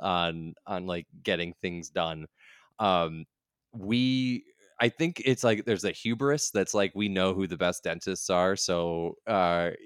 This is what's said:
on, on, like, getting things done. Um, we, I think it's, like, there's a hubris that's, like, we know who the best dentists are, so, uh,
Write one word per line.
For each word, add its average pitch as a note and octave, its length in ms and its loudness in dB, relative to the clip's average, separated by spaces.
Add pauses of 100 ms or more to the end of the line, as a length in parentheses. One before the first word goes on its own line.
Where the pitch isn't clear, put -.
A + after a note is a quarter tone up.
on, E2+ 540 0 (100)
on, F#2 220 -6
like, F2 180 -4 (180)
getting F2 380 -2
things F2 300 -6
done. D#2+ 340 -4 (540)
Um, E2+ 460 2 (460)
we, B2 720 0 (380)
I A#2+ 80 6
think E3 340 -2
it's, B2+ 200 2
like, G#2+ 220 2
there's G2+ 200 0
a F#2 60 2
hubris C3+ 600 -2
that's, G2 220 0
like, G2+ 220 2
we G#2 120 0
know F#2+ 260 2
who F#2+ 140 0
the F2 100 -6
best F2+ 260 0
dentists F2 460 -4
are, F#2 260 4
so, E2+ 600 -2 (120)
uh, F2 420 2 (160)